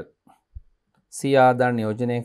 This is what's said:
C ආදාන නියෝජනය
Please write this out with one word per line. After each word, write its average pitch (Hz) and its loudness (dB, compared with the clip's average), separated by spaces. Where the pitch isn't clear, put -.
C 139 -2
ආදාන 123 2
නියෝජනය 117 -4